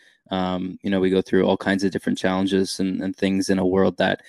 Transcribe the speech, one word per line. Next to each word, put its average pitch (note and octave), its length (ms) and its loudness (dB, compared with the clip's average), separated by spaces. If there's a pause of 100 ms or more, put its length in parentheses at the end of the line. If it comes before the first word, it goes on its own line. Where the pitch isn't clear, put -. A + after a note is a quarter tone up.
(320)
um, F#2 500 -4
you G#2 80 -6
know, G2 100 0
we F#2 120 2
go F#2 100 2
through F#2+ 240 2
all F#2+ 120 4
kinds G2 260 0
of F#2+ 80 0
different - 260 -4
challenges F#2+ 640 0
and, F#2+ 240 -4
and F#2+ 120 -6
things G2 360 0
in F#2+ 80 2
a F#2 80 0
world F#2 300 2
that, G2 320 0